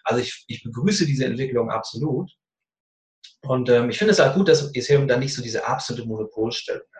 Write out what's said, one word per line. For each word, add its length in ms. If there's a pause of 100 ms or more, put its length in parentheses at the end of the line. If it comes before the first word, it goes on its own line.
Also 180
ich, 260
ich 160
begrüße 420
diese 200
Entwicklung 460
absolut. 600 (1120)
Und, 280
ähm, 200
ich 80
finde 140
es 80
auch 160
gut, 140
dass 260
Ethereum 320
da 100
nicht 160
so 80
diese 240
absolute 420
Monopolstellung 800 (120)